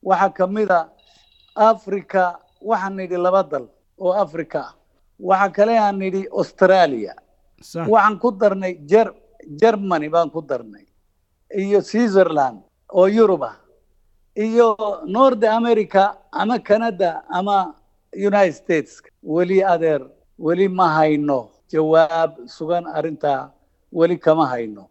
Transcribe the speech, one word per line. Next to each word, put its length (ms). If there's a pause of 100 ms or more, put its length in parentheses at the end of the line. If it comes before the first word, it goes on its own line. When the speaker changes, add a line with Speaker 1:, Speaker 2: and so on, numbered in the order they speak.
Speaker 1:
Waxaa 320
ka 120
mid 240
a 180 (680)
Afrika, 800 (240)
waxaan 340
nidhi 200
laba 260
dal 240 (320)
oo 140
Afrika 480
ah. 140 (460)
Waxa 320
kale 260
aan 200
nidhi 340
Australia. 800 (480)
Speaker 2:
Sax. 260
Speaker 1:
Waxaan 300
ku 140
darnay 420
Ger-, 400 (460)
Germany 480
baan 220
ku 120
darnay. 420 (640)
Iyo 300
Switzerland 760 (320)
oo 160
Yurub 360
ah. 120 (840)
Iyo 380 (320)
North 380
America 720 (140)
ama 260
Canada 720
ama 440 (380)
United 420
States. 480 (200)
Weli 400
adeer, 400 (360)
weli 300
ma 200 (100)
hayno 520 (200)
jawaab 760
sugan 400
arrintaa, 640 (420)
weli 260
kama 280
hayno. 440